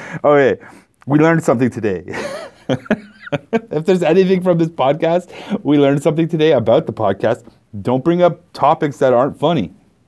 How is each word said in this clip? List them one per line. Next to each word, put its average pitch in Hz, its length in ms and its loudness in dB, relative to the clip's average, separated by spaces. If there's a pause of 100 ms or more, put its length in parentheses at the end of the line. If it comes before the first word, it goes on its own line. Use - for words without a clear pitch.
(240)
Okay, 139 340 4 (480)
we 147 140 2
learned 160 240 2
something 127 260 2
today. 98 340 -4 (640)
<laughs> 127 80 -2 (920)
If 156 160 -4
there's 185 160 2
anything 180 400 2
from 180 160 0
this 165 100 0
podcast, 165 640 -2 (320)
we 147 160 2
learned 143 240 2
something 165 260 0
today 156 240 2
about 117 340 2
the 113 60 -8
podcast. 110 520 -2 (360)
Don't 127 240 -2
bring 170 160 0
up 170 320 0
topics 147 460 -2
that 131 160 2
aren't 123 240 0
funny. 143 340 -2 (360)